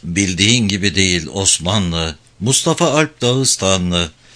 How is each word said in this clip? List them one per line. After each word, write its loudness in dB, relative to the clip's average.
Bildiğin 0
gibi -2
değil 2
Osmanlı. -2
Mustafa 0
Alp 0
Dağıstanlı. 0